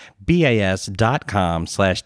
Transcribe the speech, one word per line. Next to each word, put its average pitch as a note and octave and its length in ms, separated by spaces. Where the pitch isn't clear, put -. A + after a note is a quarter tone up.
B F3 220
A A#2 120
S F#2+ 280
dot A2 400
com E2+ 400
slash F#2+ 380